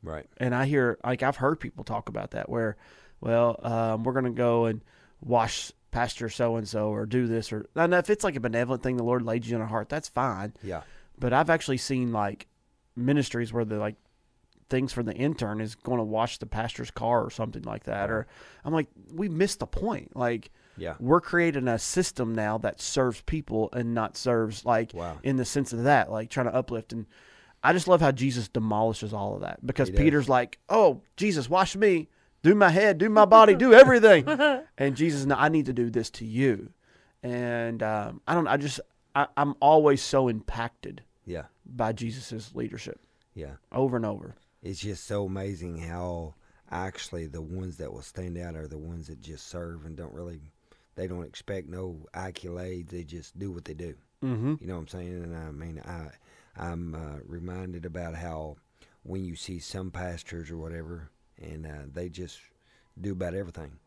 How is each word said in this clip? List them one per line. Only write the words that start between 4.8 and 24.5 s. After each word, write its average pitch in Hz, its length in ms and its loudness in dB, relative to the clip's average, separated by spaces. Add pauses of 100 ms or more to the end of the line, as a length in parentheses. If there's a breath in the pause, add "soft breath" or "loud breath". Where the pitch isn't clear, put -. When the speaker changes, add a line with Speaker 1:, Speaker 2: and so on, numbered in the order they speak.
Speaker 2:
wash 113 500 -2 (200)
Pastor 120 380 -4
so-and-so 113 580 -2
or 107 160 -4
do 123 220 0
this 113 260 -4
or, 107 140 -8 (100)
and 170 160 4
if 175 160 2
it's, 208 160 0
like, 180 100 0
a 135 60 -6
benevolent 120 420 -2
thing 127 140 -2
the 120 80 -2
Lord 123 180 0
laid 113 220 -4
you 113 120 -6
on 110 60 -2
our 110 60 -6
heart, 110 220 -4
that's 156 180 -6
fine. 113 540 -4
Speaker 1:
Yeah. 90 200 -8 (360 soft breath)
Speaker 2:
But 123 160 -2
I've 151 160 4
actually 156 260 0
seen, 123 360 -2
like, 104 340 -4 (500)
ministries 120 560 0
where 113 140 -2
the, 107 120 -4
like, 104 180 -4 (760)
things 131 200 0
for 123 120 -6
the 113 100 -4
intern 117 480 -2
is 110 140 -8
gonna 120 280 -4
wash 107 360 -2
the - 80 -12
pastor's 113 440 -6
car 117 320 0
or - 80 -6
something 113 320 -8
like 107 220 -10
that. 101 240 -4
Speaker 1:
Wow. 113 60 -2
Speaker 2:
Or 110 120 -4 (380 loud breath)
I'm 147 80 -4
like, 160 160 0 (240)
"We 185 160 -6
missed 175 300 0
the 113 80 -6
point." - 500 -6
Like, 120 340 -2 (280 soft breath)
Speaker 1:
Yeah. 82 200 -8
Speaker 2:
we're 143 220 4
creating 160 480 0
a 117 100 0
system 123 560 -2
now 107 240 -2
that 110 220 -4
serves 127 400 0
people 110 540 -2
and 117 180 -2
not 113 240 -4
serves, 113 480 0